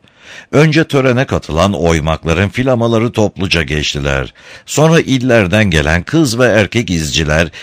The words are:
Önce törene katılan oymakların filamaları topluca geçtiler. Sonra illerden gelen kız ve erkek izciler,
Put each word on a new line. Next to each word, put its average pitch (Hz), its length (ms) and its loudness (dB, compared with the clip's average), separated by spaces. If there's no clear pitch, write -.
Önce 156 320 2
törene 131 420 0
katılan 87 480 0
oymakların 82 760 0
filamaları 117 600 0
topluca 87 520 -2
geçtiler. 71 680 -4
Sonra 160 340 2
illerden 113 680 2
gelen 78 340 0
kız 135 360 0
ve 127 60 4
erkek 110 440 0
izciler, 78 580 0